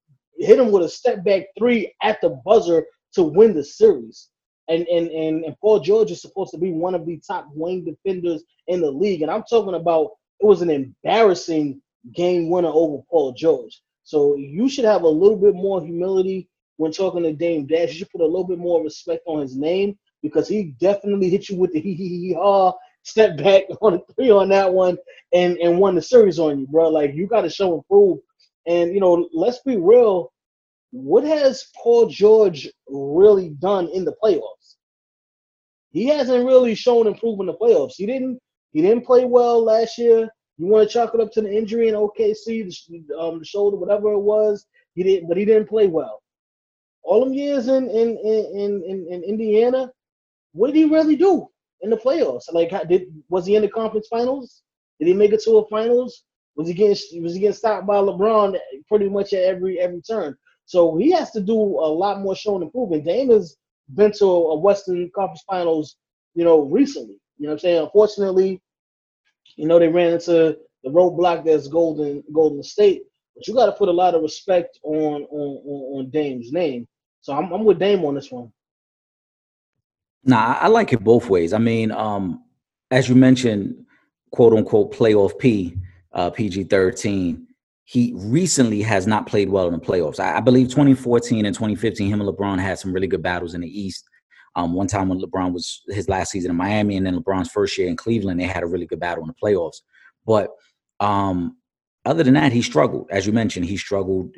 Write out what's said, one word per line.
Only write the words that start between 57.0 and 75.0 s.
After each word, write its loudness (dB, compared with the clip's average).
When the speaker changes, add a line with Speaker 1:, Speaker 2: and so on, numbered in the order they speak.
Speaker 1:
was -6
he -8
getting 0
stopped -4
by 0
LeBron 0
pretty 0
much -4
at 0
every, -2
every -4
turn? -8
So 2
he 2
has 0
to -6
do -2
a 0
lot -4
more -4
showing -6
and -12
proving. -4
Dame -2
has 2
been 4
to 4
a 2
Western 0
Conference -6
Finals, -4
you -2
know, 6
recently. -2
You -10
know -8
what -4
I'm -8
saying? 0
Unfortunately, 2
you -6
know, 6
they 6
ran 2
into 2
the -8
roadblock 2
that's 2
Golden, -2
Golden 0
State. 0
But -16
you -8
gotta 4
put 0
a 2
lot 2
of 2
respect -4
on, -4